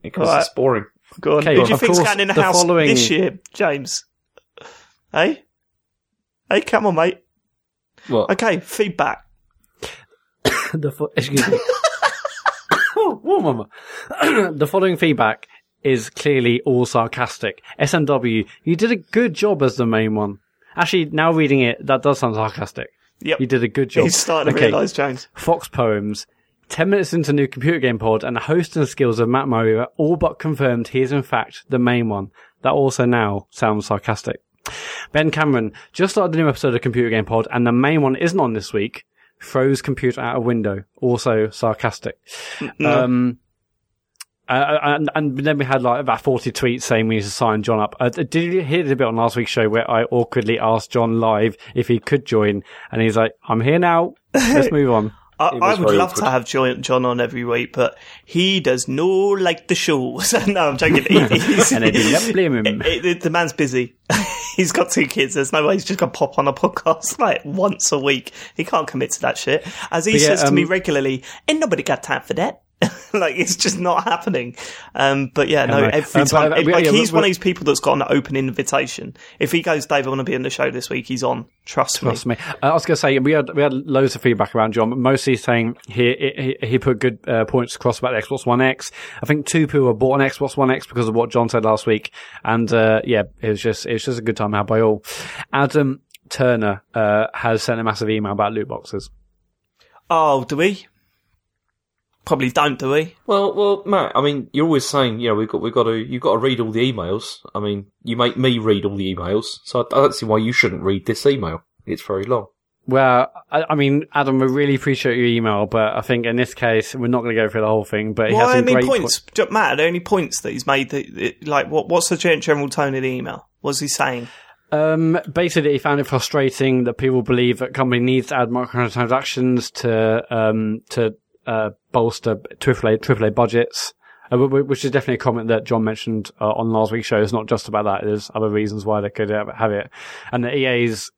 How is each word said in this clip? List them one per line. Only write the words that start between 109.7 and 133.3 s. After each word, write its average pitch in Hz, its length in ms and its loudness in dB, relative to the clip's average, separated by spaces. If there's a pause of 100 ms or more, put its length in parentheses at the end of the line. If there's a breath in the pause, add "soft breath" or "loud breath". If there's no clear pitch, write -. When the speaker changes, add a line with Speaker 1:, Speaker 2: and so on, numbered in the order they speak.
Speaker 1:
I, - 40 2
I 139 40 6
don't 139 140 4
see 117 120 -6
why 107 120 2
you 113 140 0
shouldn't 92 300 0
read 95 240 0
this 110 180 -4
email. 104 380 0 (220)
It's - 180 -8
very 98 220 -4
long. 113 220 -2 (380)
Speaker 3:
Well, 127 460 4 (220)
I, 156 180 0
I 156 60 2
mean, 143 360 2
Adam, 135 280 2
we 131 80 2
really 143 260 2
appreciate 127 420 0
your 123 100 2
email, 110 400 2
but 110 300 0
I 110 40 -2
think 120 260 -2
in 117 80 -2
this 123 180 0
case, 113 440 0
we're 123 100 -4
not 123 160 0
gonna 117 120 -4
go 110 140 2
through 110 120 -2
the 107 80 0
whole 107 160 0
thing, 107 280 -4
but 110 180 0
he - 60 2
Speaker 2:
Well, 240 120 4
Speaker 3:
has 254 80 4
some 240 120 4
Speaker 2:
any 254 40 4
Speaker 3:
great 127 140 4
Speaker 2:
points, 240 340 0
Speaker 3:
po- - 240 -2
Speaker 2:
Ju-, - 80 -6
Matt, 180 220 0
are - 20 -2
there 156 120 2
any 175 120 -2
points 175 400 -2
that 110 100 -8
he's 127 160 -8
made 135 240 0
that, 143 240 -6
that, - 320 -6
like, 147 240 0
what, 151 180 -2
what's 170 200 0
the 175 80 0
gen-, 160 240 0
general 143 280 0
tone 135 280 -2
of 131 60 -4
the 131 60 -2
email? - 400 -8 (120)
What's 139 180 -4
he 151 100 -6
saying? 127 380 -4 (460 loud breath)
Speaker 3:
Um, 160 440 2 (160)
basically, 160 420 0
he 135 40 0
found 143 220 0
it 131 80 -2
frustrating 131 760 0
that 117 100 -2
people 131 280 0
believe 123 380 2
that 127 120 -4
company 127 280 0
needs 127 280 2
to 139 80 -2
add 120 120 0
microtransactions 123 1200 -2 (100)
to, 113 540 0
um, 110 440 0 (100)
to, 113 240 -2 (320)
uh, 110 240 -2 (220)
bolster 117 480 0 (180)
triple 123 320 0
A, 110 80 4
triple 110 280 0
A 107 40 2